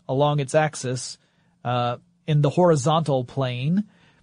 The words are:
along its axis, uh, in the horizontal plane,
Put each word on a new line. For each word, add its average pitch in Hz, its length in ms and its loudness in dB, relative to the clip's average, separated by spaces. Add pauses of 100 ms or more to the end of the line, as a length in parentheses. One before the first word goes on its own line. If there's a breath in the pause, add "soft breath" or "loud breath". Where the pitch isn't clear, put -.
along 147 320 0
its 135 140 -4
axis, 147 640 -2 (460)
uh, 123 340 -2 (280)
in 147 140 2
the 143 100 2
horizontal 156 760 2
plane, 135 600 -4 (380 soft breath)